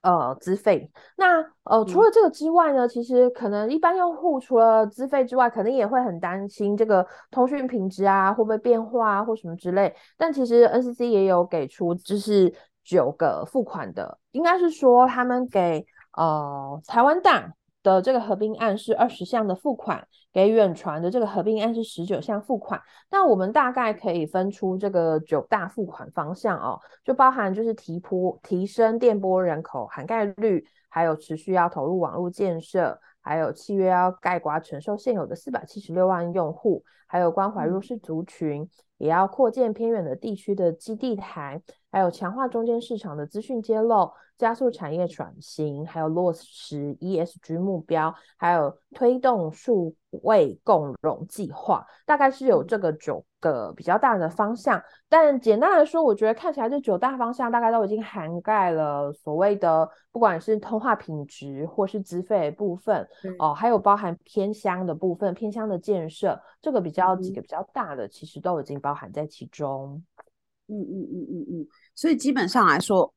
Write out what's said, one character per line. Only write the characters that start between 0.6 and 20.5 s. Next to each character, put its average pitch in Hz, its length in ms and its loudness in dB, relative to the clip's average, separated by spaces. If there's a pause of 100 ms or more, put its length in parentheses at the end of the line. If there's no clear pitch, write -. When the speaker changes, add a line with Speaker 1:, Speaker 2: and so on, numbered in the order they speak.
Speaker 1:
那， 359 240 4 (240)
呃， - 140 4
Speaker 2:
嗯。 220 80 2
Speaker 1:
除 185 160 4
了 453 80 10
这 440 120 6
个 339 80 6
之 311 200 -4
外 330 220 4
呢， 254 140 4
其 240 160 -2
实 247 280 6
可 240 180 -6
能 208 220 -2
一 311 80 -2
般 349 180 2
用 349 180 0
户 311 240 0
除 254 200 0
了 220 280 6
资 247 220 -8
费 269 160 2
之 247 120 -4
外， 247 120 4
可 226 140 -4
能 226 100 0
也 247 140 2
会 247 160 2
很 180 180 -4
担 185 280 -6
心 208 280 -2
这 220 100 2
个 190 180 4 (260)
通 254 180 2
讯 269 180 -4
品 226 220 -4
质 190 160 -4
啊， 196 280 4
会 220 120 0
不 214 40 -4
会 220 100 0
变 233 240 2
化 220 340 0
啊， 202 80 -2
或 226 100 -2
什 202 140 -12
么 165 80 -10
之 180 160 -6
类。 196 200 2 (240)
但 320 160 0
其 277 140 0
实 233 180 8
N 240 180 4
C 247 100 -6
C 240 160 -4
也 202 160 4
有 180 200 4
给 160 220 -4
出 170 280 -4
就 190 220 -6
是 196 380 4 (280)
九 143 300 2
个 123 340 -2
付 262 160 -2
款 135 300 -8
的， - 260 -10 (140)
应 285 100 -4
该 349 160 2
是 349 120 2
说 254 360 6
他 247 160 -2
们 247 260 -2
给， 170 380 0 (300)
呃， 143 680 -2
台 - 160 2
湾 311 180 4
大 214 320 2 (300)
的 190 180 6
这 233 100 0
个 262 80 4
合 214 160 -2
并 214 200 -2
案 220 220 -2
是 220 180 -2
二 233 120 4
十 214 200 -8
项 220 200 -2
的 185 80 -2
付 262 200 -4
款， - 280 -6 (300)
给 190 160 4
远 214 260 4